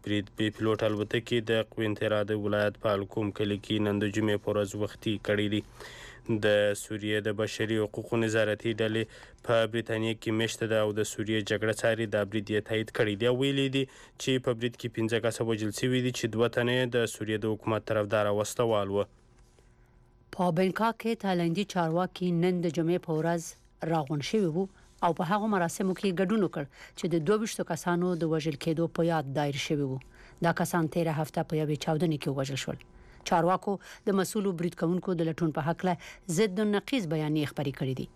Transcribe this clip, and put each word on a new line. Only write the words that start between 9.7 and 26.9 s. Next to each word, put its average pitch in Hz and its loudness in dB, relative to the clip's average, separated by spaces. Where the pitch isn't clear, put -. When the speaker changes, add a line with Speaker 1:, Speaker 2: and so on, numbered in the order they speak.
Speaker 1:
بریتانیا 113 -2
کې 113 -2
مېشته 113 0
ده 110 4
او 107 2
د 107 0
سوریې 110 -2
جګړه 107 0
څاري. 113 2
دا 104 2
برید 107 -4
یې 104 2
تایید 110 -2
کړی 107 2
دی. 120 4
ویلي 139 0
دي 135 2
چې 131 0
په 127 2
برید 120 -4
کې 123 -6
پنځه 113 0
کسه 113 0
وژل 110 0
سوي 127 2
دي، 127 0
چې - -4
دوه 117 2
تنه 123 2
یې 127 2
د 117 2
سوریې 107 -2
د 113 -4
حکومت 107 -2
طرفداره 104 2
وسلوال 104 0
وو. 101 2
Speaker 2:
په 180 4
بنکاک 190 0
کې 226 -2
تایلندي 175 0
چارواکي 180 0
نن 180 2
د 170 0
جمعې 170 2
په 170 -4
ورځ 165 0
راغونډ 151 0
شوي 190 2
وو 190 0
او 170 4
په 185 0
هغو 214 2
مراسمو 180 0
کې 185 0
ګډون 202 2
وکړ 143 -4